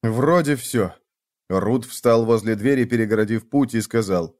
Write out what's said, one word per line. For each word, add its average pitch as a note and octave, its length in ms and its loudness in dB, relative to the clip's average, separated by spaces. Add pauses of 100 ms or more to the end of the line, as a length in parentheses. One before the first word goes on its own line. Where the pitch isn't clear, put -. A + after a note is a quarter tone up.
«Вроде C#3+ 540 0
все». A2 380 -2 (540)
Рут G#2 360 0
встал A#2 400 2
возле A2+ 320 0
двери, B2 280 0
перегородив A2 640 0
путь, C3 260 0
и A2+ 60 0
сказал F#2+ 600 -2